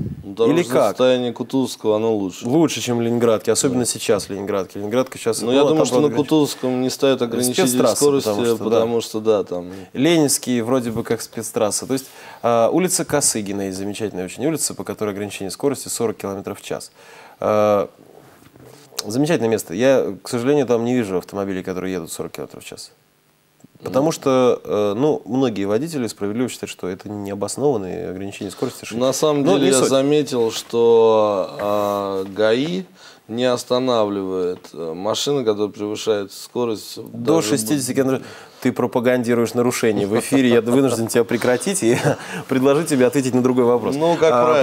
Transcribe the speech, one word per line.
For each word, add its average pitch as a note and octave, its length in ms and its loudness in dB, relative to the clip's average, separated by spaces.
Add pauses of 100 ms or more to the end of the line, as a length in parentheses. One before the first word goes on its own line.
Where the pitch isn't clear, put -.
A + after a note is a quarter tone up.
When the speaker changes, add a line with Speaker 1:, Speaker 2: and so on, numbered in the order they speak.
(260)
Speaker 1:
Ну, G2+ 80 -12
дорожное C3 280 4
Speaker 2:
Или F3 80 -2
как? C3+ 200 2
Speaker 1:
состояние B2 420 2
Кутузовского, A#2+ 640 -2
оно A2+ 180 0
лучше. F#2+ 340 -4
Speaker 2:
Лучше, C#3+ 340 2
чем A#2+ 160 0
в A#2+ 40 0
Ленинградке, A#2 520 2
особенно B2+ 260 0
Speaker 1:
Да. A#2+ 60 0
Speaker 2:
сейчас G#2+ 400 -2
в - 40 -14
Ленинградке. G2 500 -6
Ленинградка G#2+ 380 -2
сейчас, A2+ 240 -2
Speaker 1:
Ну, G#2+ 60 -4
Speaker 2:
ну, B2 60 2
Speaker 1:
я C#3 80 6
Speaker 2:
а - 20 6
Speaker 1:
думаю, D3+ 140 4
Speaker 2:
там, C#3+ 80 4
Speaker 1:
что B2 100 0
на B2 60 4
Speaker 2:
правда, D3 140 2
говоря, D3 140 2
Speaker 1:
Кутузовском C3 520 2
не C3 80 0
ставят C3 320 0
ограничителей B2 480 0
Speaker 2:
спецтрасса, B2 260 2
Speaker 1:
скорости, C#3 340 2
Speaker 2:
потому G#2+ 160 0
что, A#2 120 2
да. G#2 60 -6
Speaker 1:
потому A2+ 380 2
что, - 200 -6
да, G#2+ 240 2
там F2 200 -8 (280)
Speaker 2:
Ленинский C3+ 680 2
вроде A#2+ 300 -2
бы A2 120 -4
как A2+ 180 -4
спецтрасса. G#2+ 640 -4
То B2+ 60 -2
есть, C3 140 -4 (360)
а, A2+ 260 4
улица E3+ 360 0
Косыгина G#2 580 -2
есть F#2+ 140 -6
замечательная G2 480 -6
очень G#2+ 200 -8
улица, D3 300 -2
по G2 80 -10
которой G#2 280 -6
ограничение G2+ 380 -8
скорости - 380 -4
сорок A2 300 -4
километров G2 420 -8
в - 20 -20
час. - 300 -10 (480)
А, G#2 480 2 (1160)
замечательное A#2+ 440 0
место. G2+ 240 -2
Я, A2 480 2
к - 80 -18
сожалению, C3 360 0
там A#2 200 0
не B2 80 0
вижу G2+ 240 -2
автомобилей, G2 460 -6
которые F#2 300 -6
едут E2+ 180 -8
сорок E2 220 -10
километров - 300 -14
в - 40 -18
час. - 240 -18 (920)
Потому B2+ 240 0
Speaker 1:
Ну. E3 60 0
Speaker 2:
что, B2+ 500 2
э, G2+ 320 0
ну, C#3+ 300 0
многие A2+ 400 -2
водители B2 420 -2
справедливо G#2 400 -4
считают, - 240 -10
что - 160 -10
это F#2+ 220 -10
необоснованные G2+ 1040 -4
ограничения G2 380 -10
скорости. - 440 -8
Speaker 1:
На B2 180 0
самом D3 320 2
Speaker 2:
Но C3+ 140 4
Speaker 1:
деле C#3 80 2
Speaker 2:
не C3+ 80 4
Speaker 1:
я C3 60 4
Speaker 2:
суть. - 100 4
Speaker 1:
заметил, C3+ 600 2
что, A2 960 4 (100)
а, G2+ 640 -2 (100)
гаи C3 520 0 (420)
не A#2+ 180 -2
останавливает, G#2 1300 0
э, D#2+ 200 -8
машины, A2 500 -2
которые G#2 260 0
превышают G#2 600 -4
скорость - 680 -6
Speaker 2:
До A#2 380 -2
Speaker 1:
даже D#3+ 140 0
Speaker 2:
шестидесяти B2+ 460 -2
километров. C3 320 0 (340)
Ты B2+ 100 2
пропагандируешь A#2+ 840 0
нарушение A#2 520 2
в G#2+ 120 2
эфире. C3+ 300 2
Я A#2 120 6
вынужден A#2 460 2
тебя A#2 180 2
прекратить B2 580 0
и A#2 140 4 (260)
<laughs> E3+ 240 -12
предложить C#3 400 2
тебе C3 180 4
ответить B2+ 280 2
на B2 100 4
другой B2+ 220 4
вопрос. A#2 320 2
Speaker 1:
Ну, E3+ 180 2
как D#3 180 4
Speaker 2:
А, B2 60 4
по A#2+ 60 6
Speaker 1:
правило, C#3+ 180 4